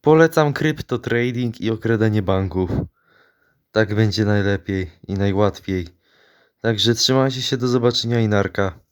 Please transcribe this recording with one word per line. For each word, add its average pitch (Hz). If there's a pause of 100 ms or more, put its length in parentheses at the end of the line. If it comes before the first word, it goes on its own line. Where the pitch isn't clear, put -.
Polecam 160
krypto 151
trading 120
i 110
okradanie 110
banków. 95 (1000)
Tak 107
będzie 107
najlepiej 98 (180)
i 98
najłatwiej. 98 (720)
Także 113
trzymajcie 131
się, 135
do 123
zobaczenia 120
i 110
narka. 98 (140)